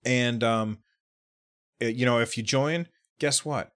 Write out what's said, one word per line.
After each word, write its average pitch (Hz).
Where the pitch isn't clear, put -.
And, 120
um, 110
eh, 117
you 123
know, 120
if 117
you 113
join, 151
guess 143
what? 139